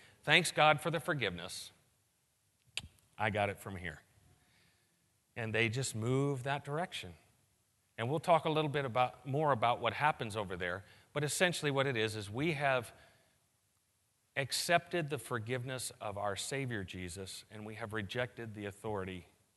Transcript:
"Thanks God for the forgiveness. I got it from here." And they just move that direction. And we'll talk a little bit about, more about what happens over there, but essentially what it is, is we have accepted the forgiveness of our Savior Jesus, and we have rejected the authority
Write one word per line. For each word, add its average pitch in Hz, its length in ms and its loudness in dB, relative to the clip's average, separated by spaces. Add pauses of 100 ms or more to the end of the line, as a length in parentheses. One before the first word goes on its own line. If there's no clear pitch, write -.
(220)
"Thanks 160 300 4
God 151 280 6
for 170 120 -2
the 160 80 0
forgiveness. 98 720 -4 (1500)
I 107 140 2
got 101 180 4
it 98 80 -6
from 98 200 -10
here." 87 260 -8 (1300)
And 113 160 -4
they 113 160 6
just 123 280 -2
move 131 480 0
that 139 200 -2
direction. 143 520 -6 (840)
And 117 100 -2
we'll 156 120 0
talk 165 260 6
a 160 60 2
little 156 180 2
bit 139 160 0
about, 123 400 0
more 143 260 2
about 117 280 4
what 117 140 0
happens 131 440 0
over 95 180 -4
there, 90 280 -4 (280)
but 147 120 -2
essentially 156 480 2
what 135 160 2
it 131 100 0
is, 107 180 2
is 104 140 -6
we 139 240 -2
have 135 400 0 (1400)
accepted 165 720 0
the 147 80 -2
forgiveness 123 760 -6 (100)
of 101 180 -6
our 101 160 -2
Savior 123 480 -4
Jesus, 92 680 -10
and 107 160 -12
we 110 80 -10
have 107 200 -8
rejected 113 600 -4
the 101 140 -6
authority 95 580 -6 (320)